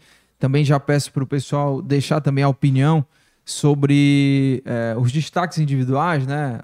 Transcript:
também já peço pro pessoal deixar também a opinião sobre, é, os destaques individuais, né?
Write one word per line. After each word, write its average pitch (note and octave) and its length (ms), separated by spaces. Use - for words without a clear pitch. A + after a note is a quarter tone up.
também C#3 240
já C#3+ 160
peço C#3+ 340
pro C3 140
pessoal C#3+ 540
deixar C#3 400
também C#3 240
a C#3 60
opinião C#3 520
sobre, C#3+ 1200
é, A#2 340
os B2 140
destaques D#3+ 460
individuais, C#3 680
né? C#3 380